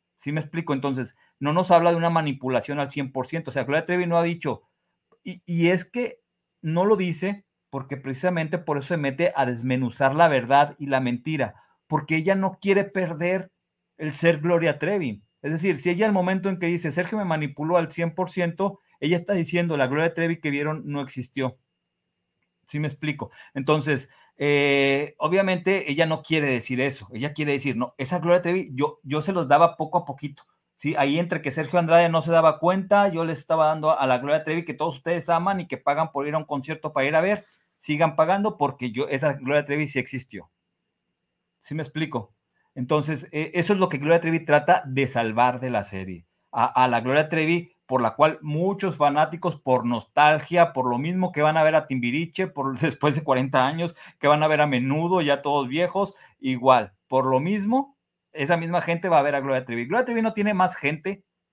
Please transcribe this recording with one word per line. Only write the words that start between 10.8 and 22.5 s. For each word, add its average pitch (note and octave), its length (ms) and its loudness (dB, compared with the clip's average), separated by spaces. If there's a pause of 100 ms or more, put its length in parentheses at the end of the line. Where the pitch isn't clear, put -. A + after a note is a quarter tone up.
la C3+ 160 0
mentira, B2 540 -2 (320)
porque D3+ 300 -2
ella F3 180 2
no F#3+ 260 -2
quiere G3 240 2
perder F#3 680 -4 (460)
el D3+ 160 -6
ser E3 260 4
Gloria E3 400 2
Trevi. D#3 440 -2 (180)
Es D3 100 -4
decir, E3 260 0
si C#3+ 120 -2
ella F3 160 2
al G#3+ 80 2
momento F#3 360 0
en F3+ 100 -4
que F3 80 -2
dice, E3+ 240 -2
"Sergio F3 260 -4
me G3+ 80 -4
manipuló D#3 520 -2
al D#3+ 140 0
cien E3 240 -4
por F3+ 140 -4
ciento", F3+ 500 -4 (220)
ella D#3+ 160 2
está E3+ 160 -4
diciendo, F3 420 -2
"La C3+ 120 2
Gloria D#3+ 260 0
Trevi E3 260 -2
que D3+ 120 -4
vieron D3 340 -4
no C#3+ 160 -6
existió". C3 560 -8 (1080)